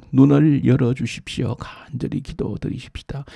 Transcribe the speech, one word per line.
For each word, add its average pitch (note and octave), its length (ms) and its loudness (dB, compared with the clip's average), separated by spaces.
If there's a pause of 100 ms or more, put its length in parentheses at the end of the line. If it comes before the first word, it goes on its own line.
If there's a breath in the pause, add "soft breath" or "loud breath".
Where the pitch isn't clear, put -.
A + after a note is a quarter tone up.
(120)
눈을 C#3+ 540 6
열어주십시오. A#2+ 880 0
간절히 - 680 -8
기도드리십시다. - 1040 -8 (100)